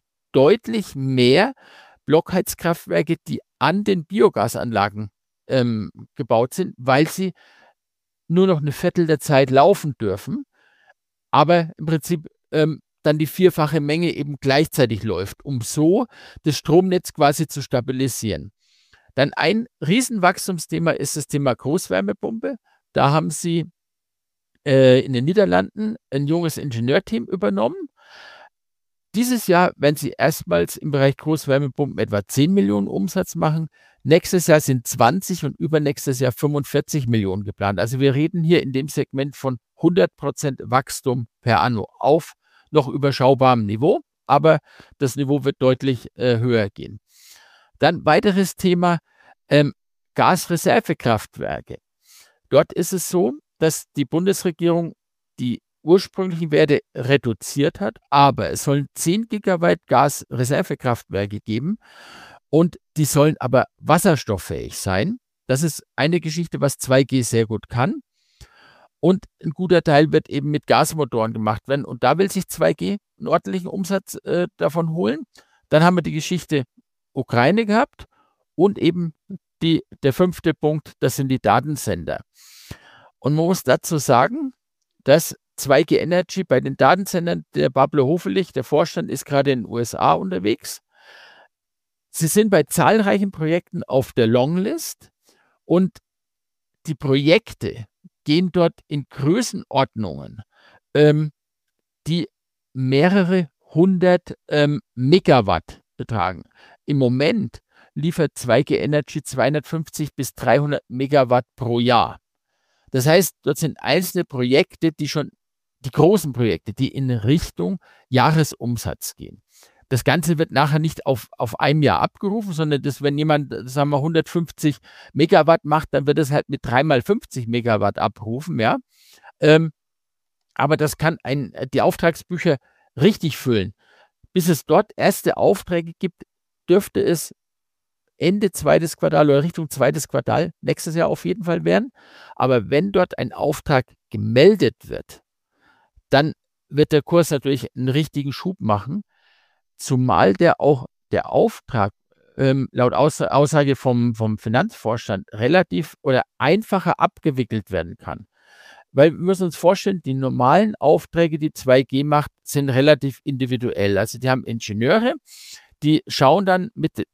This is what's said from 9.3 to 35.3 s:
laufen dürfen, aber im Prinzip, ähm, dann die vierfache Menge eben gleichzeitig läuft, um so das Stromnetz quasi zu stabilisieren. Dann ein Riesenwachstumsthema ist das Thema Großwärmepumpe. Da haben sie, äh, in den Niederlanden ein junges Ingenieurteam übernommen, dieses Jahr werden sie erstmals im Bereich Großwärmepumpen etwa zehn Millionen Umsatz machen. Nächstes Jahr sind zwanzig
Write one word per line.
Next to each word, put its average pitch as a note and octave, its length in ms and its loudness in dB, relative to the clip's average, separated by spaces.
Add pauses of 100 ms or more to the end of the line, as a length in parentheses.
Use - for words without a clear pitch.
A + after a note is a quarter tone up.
laufen D3 500 4
dürfen, A2+ 440 -6 (880)
aber D#3+ 460 2
im D3+ 100 -12
Prinzip, D#3+ 400 -4 (260)
ähm, D#3 280 0 (220)
dann D3+ 160 2
die D#3 80 0
vierfache D#3+ 540 2
Menge D3+ 360 -2
eben C#3+ 240 -8
gleichzeitig C3 640 0
läuft, G2 400 -8
um C#3 160 -6
so E3+ 460 0 (360)
das D3+ 140 0
Stromnetz F3+ 560 2
quasi D3 340 2
zu - 160 -10
stabilisieren. A#2+ 880 -4 (640)
Dann - 200 0
ein G#3 320 0 (140)
Riesenwachstumsthema F3+ 1080 0
ist - 260 -4
das D3 120 -8
Thema C#3 260 0
Großwärmepumpe. G3 1000 -4 (360)
Da C#3 200 2
haben E3 180 0
sie, E3 400 -4 (960)
äh, C3 340 6
in C3+ 120 -4
den B2 120 -2
Niederlanden G3 680 0 (160)
ein C#3+ 160 -2
junges E3 320 -2
Ingenieurteam C#3 680 -2
übernommen, G#3 500 -2 (1400)
dieses B3 320 0
Jahr F3 280 4
werden D3 200 2
sie - 200 -6
erstmals E3+ 600 -2
im D3 160 -8
Bereich C#3 240 2
Großwärmepumpen C#3+ 800 -2
etwa G#2 300 -2
zehn D#3 260 2
Millionen G3+ 320 0
Umsatz F#3 480 -4
machen. D#3+ 320 -2 (380)
Nächstes E3+ 420 2
Jahr D#3 140 6
sind C3 260 -2
zwanzig D3+ 580 0